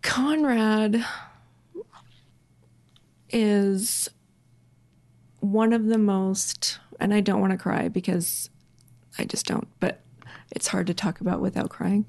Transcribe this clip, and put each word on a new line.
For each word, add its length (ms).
Conrad 1000
is 800
one 320
of 140
the 120
most, 800
and 140
I 80
don't 200
wanna 180
cry 300
because 640
I 60
just 220
don't, 220
but 200
it's 180
hard 180
to 80
talk 260
about 200
without 280
crying. 400